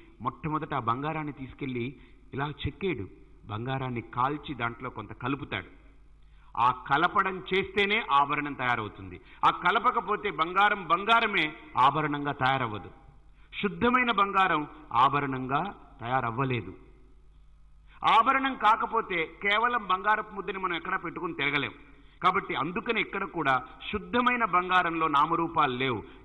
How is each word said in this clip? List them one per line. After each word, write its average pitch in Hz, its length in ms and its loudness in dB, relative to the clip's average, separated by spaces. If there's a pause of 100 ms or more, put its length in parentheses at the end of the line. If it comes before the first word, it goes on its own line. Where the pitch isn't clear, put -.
(200)
మొట్టమొదట 151 540 -4
ఆ 139 40 0
బంగారాన్ని 143 540 -2
తీసుకెళ్ళి 131 640 -6 (380)
ఇలా 139 160 -4
చెక్కేడు. 139 580 -4 (380)
బంగారాన్ని 123 540 -4
కాల్చి 135 540 -2
దాంట్లో 120 360 -4
కొంత 107 220 -12
కలుపుతాడు. 117 540 -4 (920)
ఆ 123 100 6
కలపడం 180 680 0
చేస్తేనే 196 720 0
ఆభరణం 143 420 2
తయారవుతుంది. 107 680 -4 (240)
ఆ 156 60 6
కలపకపోతే 202 800 0
బంగారం 180 580 2
బంగారమే, 202 640 2 (240)
ఆభరణంగా 143 560 4
తయారవ్వదు. 123 580 0 (720)
శుద్ధమైన 240 480 2
బంగారం 190 560 2 (260)
ఆభరణంగా 135 800 2 (260)
తయారవ్వలేదు. 120 760 -2 (1300)
ఆభరణం 262 500 4
కాకపోతే 214 760 0 (120)
కేవలం 220 440 0
బంగారపు 202 480 0
ముద్దని 196 240 -8
మనం 180 180 -2
ఎక్కడా 180 200 -4
పెట్టుకుని 165 380 -6
తిరగలేం. 139 380 -2 (500)
కాబట్టి 180 320 0
అందుకని 190 460 -2
ఇక్కడ 190 240 -4
కూడా 139 400 0 (280)
శుద్ధమైన 226 520 0
బంగారంలో 175 640 2
నామరూపాలు 156 680 2
లేవు. 123 260 0 (220)